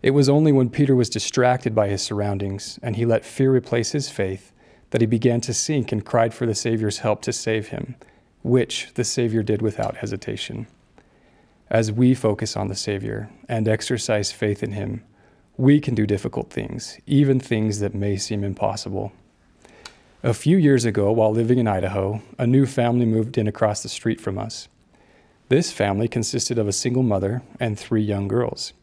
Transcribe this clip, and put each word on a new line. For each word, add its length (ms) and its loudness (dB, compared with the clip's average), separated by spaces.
It 120 2
was 160 6
only 240 6
when 180 4
Peter 240 4
was 160 2
distracted 640 0
by 140 2
his 140 -2
surroundings 840 -4
and 100 -2
he 100 -2
let 200 2
fear 280 2
replace 380 0
his 200 -4
faith 420 -6
that 100 2
he 80 4
began 320 2
to 120 -6
sink 380 -2
and 140 -4
cried 280 2
for 140 -4
the 80 0
Savior's 440 -2
help 240 -2
to 100 -4
save 360 -4
him, 280 -10
which 500 0
the 100 -2
Savior 380 0
did 180 0
without 360 -2
hesitation. 720 -8
As 220 2
we 240 4
focus 420 -2
on 120 -4
the 80 -6
Savior 520 -6
and 180 0
exercise 640 0
faith 320 -4
in 80 -6
him, 320 -8
we 240 4
can 160 -2
do 100 0
difficult 420 -4
things, 580 -10
even 340 4
things 400 -2
that 120 -2
may 240 -2
seem 280 -4
impossible. 680 -4
A 120 2
few 240 4
years 260 6
ago, 280 2
while 200 4
living 240 2
in 100 2
Idaho, 540 -2
a 80 0
new 200 4
family 400 2
moved 320 0
in 80 0
across 360 0
the 60 -12
street 320 -4
from 180 -6
us. 300 -10
This 240 2
family 360 0
consisted 500 -2
of 100 0
a 60 -2
single 280 0
mother 380 0
and 200 -2
three 240 0
young 260 -2
girls. 540 -4